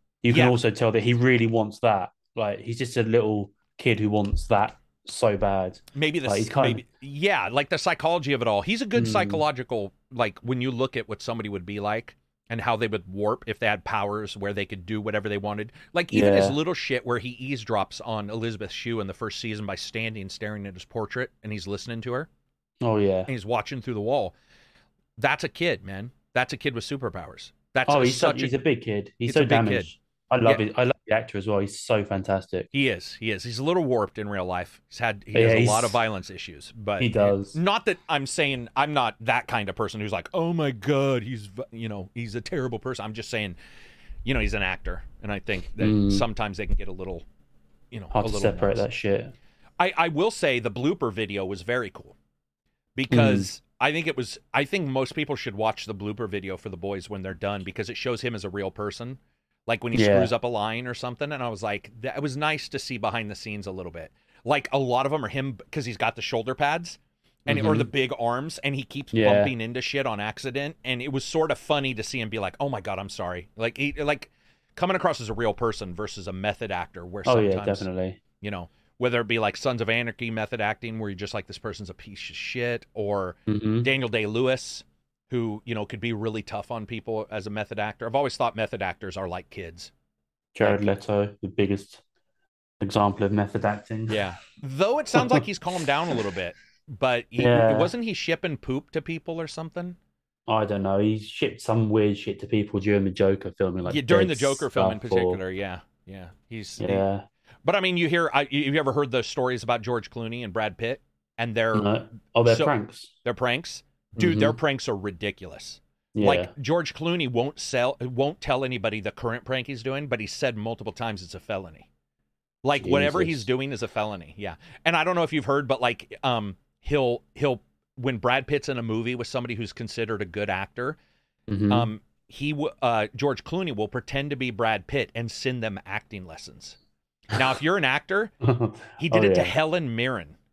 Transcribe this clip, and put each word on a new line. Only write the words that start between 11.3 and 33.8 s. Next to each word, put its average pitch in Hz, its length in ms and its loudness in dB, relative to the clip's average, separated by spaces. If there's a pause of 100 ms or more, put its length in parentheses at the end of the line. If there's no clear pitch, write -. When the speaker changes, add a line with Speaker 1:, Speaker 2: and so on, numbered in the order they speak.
Speaker 2:
would 95 160 -6
be 101 140 -8
like, 104 360 -4 (340)
and 117 120 -6
how 117 140 2
they 110 120 0
would 98 200 -4
warp 104 400 -2
if 107 120 -6
they 117 80 2
had 104 160 0
powers 104 540 -4
where 101 160 -2
they 98 120 -4
could 92 200 -10
do 107 160 -2
whatever 104 280 -2
they 104 80 -2
wanted. 104 340 -4 (220)
Like, 170 200 -2
even 101 200 8
his 98 160 8
Speaker 1:
Yeah. - 20 0
Speaker 2:
little 156 220 0
shit - 320 -2
where 120 140 0
he 120 100 -8
eavesdrops 117 720 -4
on 107 280 -4
Elizabeth 110 420 -4
Shue 117 300 -4
in 98 60 -4
the 95 60 -6
first - 260 -8
season 107 260 -6
by 98 100 -6
standing 110 540 -6
staring 107 360 -8
at 98 80 -10
his 90 120 -16
portrait 117 460 -6 (120)
and 107 100 -8
he's 98 140 -8
listening 113 340 -6
to 120 120 -6
her. 143 160 -6 (520)
Speaker 1:
Oh, 113 160 4
yeah. 95 300 4
Speaker 2:
And 131 60 -4
he's 107 120 -8
watching 117 360 -2
through 127 140 -4
the 104 60 -2
wall. 110 340 0 (840)
That's 135 260 0
a 160 60 -2
kid, 170 360 -2
man. 98 260 -10 (220)
That's 127 200 0
a 135 40 -6
kid 131 180 -2
with 117 100 -4
superpowers. 101 640 -8 (220)
That's 131 220 4
Speaker 1:
Oh, 139 60 6
Speaker 2:
a - 20 6
Speaker 1:
he's 123 160 4
such, 151 160 4
Speaker 2:
such 131 80 -2
a 131 60 0
Speaker 1:
he's 120 40 -6
a 131 60 4
big 127 220 2
kid. 104 360 -4
He's 120 160 -2
Speaker 2:
It's 156 60 6
Speaker 1:
so 151 40 8
Speaker 2:
a - 20 0
big 113 200 6
kid. 107 220 0
Speaker 1:
damaged. - 120 -20 (320)
I 127 60 6
love 113 220 6
Speaker 2:
Yeah. - 20 4
Speaker 1:
it. 107 160 0
I 127 60 6
love 123 100 4 (140)
the 107 80 4
actor 113 220 0
as 95 100 -4
well. 104 120 2
He's 98 200 -2
so 104 260 2
fantastic. 95 680 -2
Speaker 2:
He 139 180 2
is. 90 260 -6
He 110 160 -4
is. 95 120 -4
He's 117 160 -8
a 131 40 -4
little 175 200 2